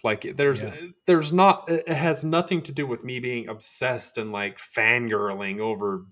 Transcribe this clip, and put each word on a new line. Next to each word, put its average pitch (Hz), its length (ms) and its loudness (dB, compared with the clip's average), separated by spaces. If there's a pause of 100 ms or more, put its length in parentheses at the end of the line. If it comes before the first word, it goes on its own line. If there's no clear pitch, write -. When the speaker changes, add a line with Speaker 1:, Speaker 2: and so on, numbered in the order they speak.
Speaker 1:
Like, 107 320 -2
there's, 139 260 2
Speaker 2:
Yeah. 107 100 -6 (340)
Speaker 1:
there's 156 260 4
not, 185 360 6
it 165 200 0
has 160 340 0
nothing 165 400 0
to 147 100 -14
do 143 140 -2
with 120 160 -4
me 127 160 -8
being 120 300 -6
obsessed 113 680 -4
and, 110 140 -4
like, 101 280 -4
fangirling 104 1000 0
over 101 540 -2